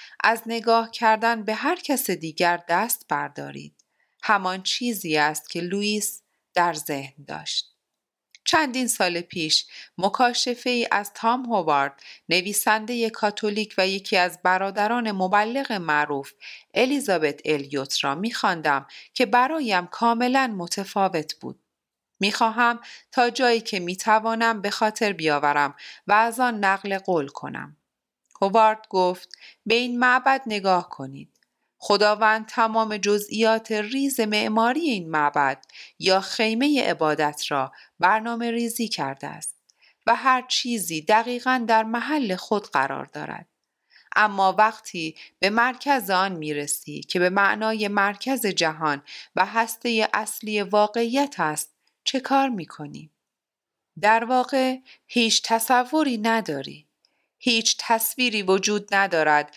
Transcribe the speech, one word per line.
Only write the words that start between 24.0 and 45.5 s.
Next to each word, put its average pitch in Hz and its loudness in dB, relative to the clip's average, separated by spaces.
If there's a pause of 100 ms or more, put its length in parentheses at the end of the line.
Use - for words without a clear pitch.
به 202 -2
خاطر 214 -2
بیاورم 147 0 (320)
و 196 4
از 226 2
آن 233 0
نقل 196 0
قول 175 0
کنم. - -14 (640)
هوارد 214 4
گفت: 180 0 (280)
"به 214 2
این 240 0
معبد 254 4
نگاه 196 0
کنید. 135 -14 (520)
خداوند 214 4
تمام 220 0
جزئیات 214 0
ریز 254 -2
معماری 220 0
این 220 -2
معبد 147 0 (340)
یا 185 2
خیمهٔ 240 0
عبادت 151 0
را 135 -2 (280)
برنامه 226 0
ریزی 233 -2
کرده 143 -6
است 156 -12 (520)
و 226 6
هر 254 2
چیزی 185 -4
دقیقاً 240 2
در 220 4
محل 233 -2
خود 202 -2
قرار 139 -2
دارد. 151 -12 (680)
اما 196 2
وقتی 190 0 (240)
به 190 2
مرکز 247 0